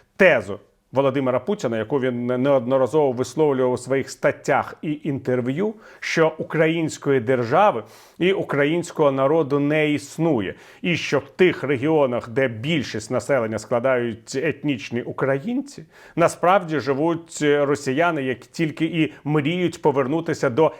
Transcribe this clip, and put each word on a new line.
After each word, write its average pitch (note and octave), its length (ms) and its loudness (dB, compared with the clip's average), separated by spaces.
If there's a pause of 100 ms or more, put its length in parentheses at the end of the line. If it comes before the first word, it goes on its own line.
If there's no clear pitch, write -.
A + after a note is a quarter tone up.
(160)
тезу A#2 440 4 (320)
Володимира C3 460 0
Путіна, C3 400 -4
яку A2 220 -2
він B2 260 -2
неодноразово C3 840 2
висловлював C3 600 0
у A#2+ 60 -2
своїх C3 320 -4
статтях - 720 -2
і D3+ 220 -6
інтерв'ю, C3+ 720 -2 (260)
що D#3+ 380 0
української D#3+ 840 0
держави B2 640 2 (360)
і F3 140 2
українського D#3 800 0
народу C#3 480 2
не D3+ 300 2
існує, D3 640 -2 (280)
і F3 140 0
що - 220 -2
в - 100 -4
тих - 340 2
регіонах, C3+ 680 0
де C3 200 0
більшість A#2 640 -4
населення A#2 480 0
складають A#2+ 760 -2
етнічні C3+ 680 -4
українці, D#3+ 800 -4 (320)
насправді E3 640 2
живуть D3+ 640 -2
росіяни, D3 800 2
які C3 300 -6
тільки D#3 320 -2
і D#3+ 280 0 (120)
мріють D#3 580 -2
повернутися D3 680 0
до D3+ 300 2